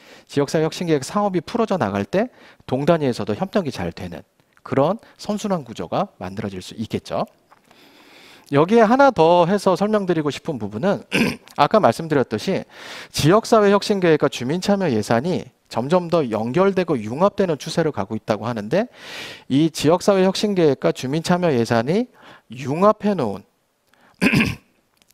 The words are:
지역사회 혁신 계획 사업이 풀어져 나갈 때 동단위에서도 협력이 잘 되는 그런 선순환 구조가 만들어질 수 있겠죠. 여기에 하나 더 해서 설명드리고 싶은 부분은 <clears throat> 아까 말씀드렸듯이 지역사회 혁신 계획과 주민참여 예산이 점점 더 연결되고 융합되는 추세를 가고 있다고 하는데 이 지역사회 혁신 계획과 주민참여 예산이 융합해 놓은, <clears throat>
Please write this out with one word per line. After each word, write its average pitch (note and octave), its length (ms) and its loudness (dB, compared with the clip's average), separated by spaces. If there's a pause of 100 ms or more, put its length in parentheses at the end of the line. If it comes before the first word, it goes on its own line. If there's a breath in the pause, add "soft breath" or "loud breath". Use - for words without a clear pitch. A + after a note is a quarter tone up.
(260 loud breath)
지역사회 C#3+ 380 0
혁신 E3+ 240 -4
계획 D3 160 0
사업이 G3+ 380 -2
풀어져 A3 340 -2
나갈 G2+ 280 -2
때 G#3+ 260 -2 (360 loud breath)
동단위에서도 C3+ 720 0
협력이 F#3 340 -4
잘 F2 220 -8
되는 E2 300 -14 (420)
그런 D3 340 2 (200 loud breath)
선순환 G3 440 -4
구조가 A#2 460 -6 (100)
만들어질 G2 420 -8
수 - 140 -16
있겠죠. G#2+ 520 -6 (1200 loud breath)
여기에 E3+ 300 4
하나 B3+ 320 6
더 F3 340 6
해서 F#3+ 300 2
설명드리고 F#3+ 540 0
싶은 - 280 -8
부분은 G#2+ 520 -4
<clears throat> - 460 -4
아까 D3 220 2
말씀드렸듯이 C#3+ 840 0 (480 loud breath)
지역사회 G3+ 580 4
혁신 G3+ 300 2
계획과 D#3 280 4
주민참여 F3+ 600 -2
예산이 A#2+ 540 0 (240)
점점 E3 400 -2
더 D#3+ 200 0
연결되고 D#3 680 0
융합되는 D#3+ 580 0
추세를 D#3 360 -4
가고 A2 240 -6
있다고 G#2+ 320 -4
하는데 A#2+ 400 -2 (600 loud breath)
이 D3 220 2
지역사회 F#3 540 2
혁신 G3 320 -2
계획과 D#3+ 340 2
주민참여 E3 640 0
예산이 B2 560 0 (420 loud breath)
융합해 F3 640 0
놓은, G2+ 300 -4 (760 soft breath)
<clears throat> - 420 0 (520)